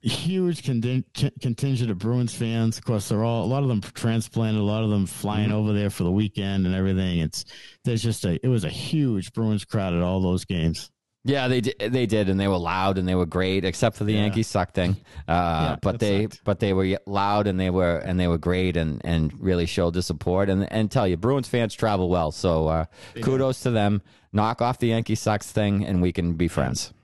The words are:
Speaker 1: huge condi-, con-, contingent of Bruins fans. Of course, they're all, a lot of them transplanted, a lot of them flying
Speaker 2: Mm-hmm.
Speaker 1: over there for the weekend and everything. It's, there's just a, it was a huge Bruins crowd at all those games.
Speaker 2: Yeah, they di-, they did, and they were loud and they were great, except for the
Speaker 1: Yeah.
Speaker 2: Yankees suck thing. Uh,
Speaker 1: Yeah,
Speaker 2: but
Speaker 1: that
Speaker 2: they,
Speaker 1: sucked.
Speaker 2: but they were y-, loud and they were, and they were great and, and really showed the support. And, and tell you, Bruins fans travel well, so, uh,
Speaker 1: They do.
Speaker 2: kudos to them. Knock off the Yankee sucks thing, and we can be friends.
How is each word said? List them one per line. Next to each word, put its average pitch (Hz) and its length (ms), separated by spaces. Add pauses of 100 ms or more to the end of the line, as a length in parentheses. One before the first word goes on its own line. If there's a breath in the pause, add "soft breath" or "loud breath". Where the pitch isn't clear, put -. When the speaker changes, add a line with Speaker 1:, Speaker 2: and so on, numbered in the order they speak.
Speaker 1:
huge 175 600
condi-, 127 400 (100)
con-, - 180 (100)
contingent 123 500
of 92 60
Bruins 117 360
fans. 113 440
Of - 80
course, 107 240
they're 107 140
all, 117 200
a 90 40
lot 135 160
of 135 60
them 110 120
transplanted, 113 800
a - 40
lot 107 180
of 107 60
them 101 160
flying 104 440
Speaker 2:
Mm-hmm. 104 80
Speaker 1:
over 107 160
there 101 160
for - 140
the 87 80
weekend 98 540
and 92 100
everything. 92 440
It's, - 260 (380 loud breath)
there's 117 200
just 113 220
a, 85 200
it 127 40
was 117 140
a 76 60
huge 123 640
Bruins 107 320
crowd 95 280
at 87 80
all 92 200
those 92 240
games. 82 460 (320)
Speaker 2:
Yeah, 127 260
they 127 100
di-, 107 300
they 123 160
did, 104 240
and 95 100
they 98 80
were 95 100
loud 92 400
and 92 100
they 92 80
were 90 100
great, 92 400
except 98 320
for 104 80
the 107 80
Speaker 1:
Yeah. 104 80
Speaker 2:
Yankees 107 260
suck 90 260
thing. 90 180 (360 loud breath)
Uh, 82 40 (400)
Speaker 1:
Yeah, 73 100
Speaker 2:
but 95 120
Speaker 1:
that - 60
Speaker 2:
they, 104 240
Speaker 1:
sucked. - 220
Speaker 2:
but 101 140
they 101 140
were 95 100
y-, 95 220
loud 101 420
and 92 120
they 92 100
were, 90 280
and 90 220
they 90 100
were 82 80
great 90 400
and, 78 260
and 80 380
really 90 240
showed 85 280
the 90 80
support. 90 480
And, 95 220
and 110 180
tell 123 180
you, 90 100
Bruins 123 320
fans 117 240
travel 101 360
well, 82 220
so, 80 360
uh, 78 180 (280 loud breath)
Speaker 1:
They 117 80
do. 113 40
Speaker 2:
kudos 131 360
to 127 100
them. 104 300 (300 soft breath)
Knock 110 300
off 123 180
the 123 80
Yankee 113 280
sucks 107 360
thing, 101 340
and 92 160
we 90 120
can 87 220
be 82 120
friends. 65 460 (100)